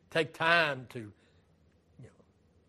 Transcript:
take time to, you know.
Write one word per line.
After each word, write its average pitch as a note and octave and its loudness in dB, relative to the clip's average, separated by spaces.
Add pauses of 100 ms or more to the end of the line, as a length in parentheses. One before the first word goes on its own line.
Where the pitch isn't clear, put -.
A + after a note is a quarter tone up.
(120)
take D#3+ -2
time D#3 2
to, B2 -10
you A2 -10 (1000)
know. - -20 (600)